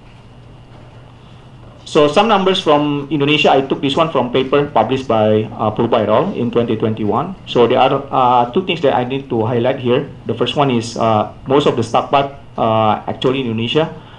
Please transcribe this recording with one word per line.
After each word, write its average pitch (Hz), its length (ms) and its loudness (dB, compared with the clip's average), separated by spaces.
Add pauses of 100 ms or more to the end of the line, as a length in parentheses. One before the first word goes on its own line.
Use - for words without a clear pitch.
(1800)
So 151 240 4
some 202 200 2
numbers 190 320 2
from 147 520 0
Indonesia, 151 400 2
I 135 100 4
took 147 180 -4
this 139 160 -2
one 160 140 0
from 123 220 -2
paper 131 340 0
published 127 420 -2
by, 107 360 2 (100)
uh, 110 160 -2
Purba 117 320 0
et 101 80 0
al 143 240 2
in 120 160 -4
twenty 117 260 0
twenty-one. 113 600 -2 (100)
So 120 220 2
there 120 100 2
are, 139 320 2
uh, 123 440 2
two 190 120 0
things 170 160 -4
that 139 140 2
I 123 80 0
need 135 260 -6
to 113 160 0
highlight 123 320 0
here. 123 320 -2 (160)
The 117 80 -6
first 120 220 -2
one 139 160 2
is, 113 260 -4
uh, 113 360 0 (120)
most 143 220 2
of 135 80 2
the 117 80 -2
stockpile, - 560 -2 (180)
uh, 110 500 0
actually 135 340 -2
in 123 60 -6
Indonesia, 120 460 -2 (260)